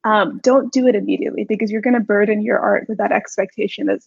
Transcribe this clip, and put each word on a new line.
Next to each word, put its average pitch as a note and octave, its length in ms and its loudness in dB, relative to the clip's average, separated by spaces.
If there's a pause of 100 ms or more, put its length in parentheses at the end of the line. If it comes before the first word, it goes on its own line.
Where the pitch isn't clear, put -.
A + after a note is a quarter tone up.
Um, G#3+ 380 2
don't B3+ 300 4
do B3+ 160 2
it G#3 80 4
immediately, G3 480 -2
because G#3+ 260 -2
you're G#3+ 100 -4
gonna A#3+ 200 2
burden G#3 420 0
your A#3 160 0
art - 300 0
with G#3+ 100 -8
that G3+ 140 -2
expectation G3+ 760 -4
that G3 200 -2